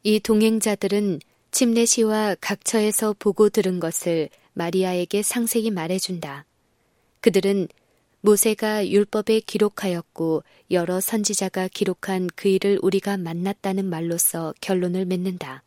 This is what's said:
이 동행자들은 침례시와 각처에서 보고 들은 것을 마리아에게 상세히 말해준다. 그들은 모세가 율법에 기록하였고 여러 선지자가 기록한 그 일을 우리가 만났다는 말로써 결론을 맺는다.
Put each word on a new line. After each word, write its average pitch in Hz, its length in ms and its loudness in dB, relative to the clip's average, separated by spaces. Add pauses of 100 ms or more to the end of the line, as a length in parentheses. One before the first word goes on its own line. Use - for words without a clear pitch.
이 214 180 2
동행자들은 208 1000 2 (320)
침례시와 220 880 2
각처에서 214 760 -2
보고 208 300 4
들은 185 300 0
것을 165 500 -2 (240)
마리아에게 180 680 -2
상세히 226 480 -2
말해준다. 165 760 -4 (760)
그들은 190 460 4 (540)
모세가 214 680 2
율법에 208 520 2
기록하였고 175 1000 -2 (280)
여러 180 280 0
선지자가 196 680 -2
기록한 185 680 -2
그 - 120 -2
일을 196 340 2
우리가 196 360 0
만났다는 190 680 -4
말로써 165 760 -4
결론을 180 440 -2
맺는다. 180 600 -6